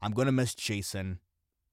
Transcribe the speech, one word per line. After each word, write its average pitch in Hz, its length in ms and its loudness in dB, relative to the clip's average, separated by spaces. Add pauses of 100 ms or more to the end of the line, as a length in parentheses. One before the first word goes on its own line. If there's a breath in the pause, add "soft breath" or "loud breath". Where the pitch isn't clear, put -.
I'm 107 100 -2
gonna 131 200 4
miss 127 240 2
Jason. 95 640 -4 (540)